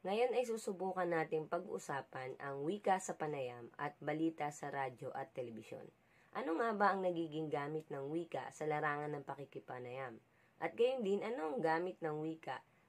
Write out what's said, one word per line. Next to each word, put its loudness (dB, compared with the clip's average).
Ngayon 4
ay 4
susubukan 0
nating 2
pag-usapan -4
ang -4
wika 4
sa -4
panayam -4
at -2
balita 2
sa -8
radyo -2
at -6
telebisyon. -8
Ano 0
nga 4
ba 8
ang 2
nagiging 0
gamit -2
ng -4
wika -4
sa -2
larangan 2
ng -8
pakikipanayam? -8
At -2
gayon 4
din, 2
ano 0
ang 0
gamit 2
ng 0
wika -4